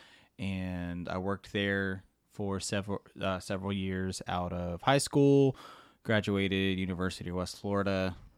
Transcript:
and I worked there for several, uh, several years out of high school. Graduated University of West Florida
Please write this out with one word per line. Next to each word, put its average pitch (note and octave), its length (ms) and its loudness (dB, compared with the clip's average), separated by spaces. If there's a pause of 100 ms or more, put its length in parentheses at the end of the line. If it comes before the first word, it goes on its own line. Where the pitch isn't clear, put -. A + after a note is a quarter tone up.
(380)
and F2+ 720 -4
I F2+ 100 -2
worked F#2+ 340 -4
there G2 520 0 (280)
for G2 280 -2
several, G2+ 400 -2 (200)
uh, F#2+ 200 -2
several G2 320 -4
years F#2+ 560 -2
out F2+ 240 -2
of F2 300 -4
high C#3 160 4
school. C#3 580 6 (480)
Graduated G2 760 2
University F#2 500 -2
of F2 80 -4
West F2+ 220 -4
Florida G2 580 0 (220)